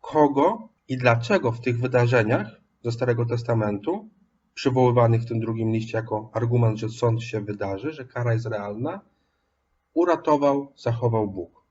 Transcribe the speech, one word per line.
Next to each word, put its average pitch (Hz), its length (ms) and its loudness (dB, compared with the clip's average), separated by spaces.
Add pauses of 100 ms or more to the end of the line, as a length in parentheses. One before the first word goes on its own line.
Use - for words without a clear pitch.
Kogo 151 680 2 (180)
i 131 100 -4
dlaczego 123 540 2
w 113 100 -8
tych 120 180 -2
wydarzeniach 123 800 2 (220)
ze 120 80 -2
Starego 120 340 0
Testamentu, 117 840 -2 (440)
przywoływanych 120 680 4
w 117 40 -6
tym 113 140 -4
drugim 110 320 -2
liście 113 260 -2
jako 110 360 -6
argument, 117 460 2
że 110 100 -4
sąd 113 340 0
się 110 180 -6
wydarzy, 104 500 -6
że 139 140 -14
kara 120 280 -2
jest 113 120 -2
realna, 107 560 -6 (920)
uratował, 147 840 2
zachował 113 500 0
Bóg? 92 440 -12